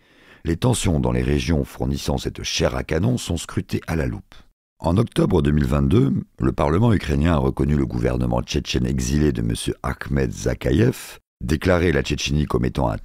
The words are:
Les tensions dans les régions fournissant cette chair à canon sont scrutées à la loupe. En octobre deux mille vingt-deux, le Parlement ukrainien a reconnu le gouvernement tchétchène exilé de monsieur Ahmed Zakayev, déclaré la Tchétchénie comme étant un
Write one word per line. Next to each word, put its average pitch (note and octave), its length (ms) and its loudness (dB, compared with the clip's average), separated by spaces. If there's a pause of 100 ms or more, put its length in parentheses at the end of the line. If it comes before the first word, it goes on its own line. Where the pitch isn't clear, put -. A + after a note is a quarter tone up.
(440)
Les E2 120 -2
tensions F#2+ 440 0
dans B1 120 0
les B1 120 0
régions C#2 400 0
fournissant C2+ 560 -4
cette - 240 -10
chair C#2+ 320 -2
à B1+ 80 -4
canon G#2 340 0
sont - 200 -4
scrutées - 500 -6
à D#2+ 80 -2
la D#2 100 0
loupe. A1 300 -8 (420)
En F2 200 0
octobre A2+ 440 2
deux D2 120 2
mille D2+ 120 2
vingt-deux, D2 480 2 (260)
le B1+ 120 0
Parlement F2+ 420 2
ukrainien D#2 400 2
a D2+ 40 2
reconnu C2+ 380 2
le C2+ 120 2
gouvernement A#1+ 560 0
tchétchène C2 420 -2
exilé C#2 460 2
de A#1 100 -2
monsieur A1+ 400 -2
Ahmed C2 500 -2
Zakayev, B1 880 0 (260)
déclaré E2+ 480 2
la C#2 120 2
Tchétchénie D2 420 0
comme B1 200 0
étant B1 240 0
un G#1 160 -6